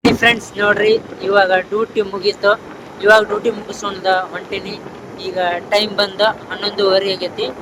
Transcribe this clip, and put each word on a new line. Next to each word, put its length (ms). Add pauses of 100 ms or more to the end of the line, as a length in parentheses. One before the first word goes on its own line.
(100)
ಈ 20
ಫ್ರೆಂಡ್ಸ್ 460
ನೋಡ್ರಿ, 400 (260)
ಇವಾಗ 280
ಡ್ಯೂಟಿ 500
ಮುಗೀತು. 760 (240)
ಇವಾಗ 220
ಡ್ಯೂಟಿ 260
ಮುಗಿಸ್ಕೊಂಡ 560
ಹೊಂಟೀನಿ. 720 (440)
ಈಗ 160 (320)
ಟೈಮ್ 260
ಬಂದು 280
ಹನ್ನೊಂದುವರೆ 920
ಆಗೈತಿ. 280 (200)